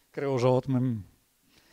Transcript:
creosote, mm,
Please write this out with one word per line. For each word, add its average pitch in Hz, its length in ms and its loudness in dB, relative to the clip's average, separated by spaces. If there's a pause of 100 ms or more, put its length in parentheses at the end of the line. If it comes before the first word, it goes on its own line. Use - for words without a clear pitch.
(100)
creosote, 131 600 0
mm, 123 260 -2 (760)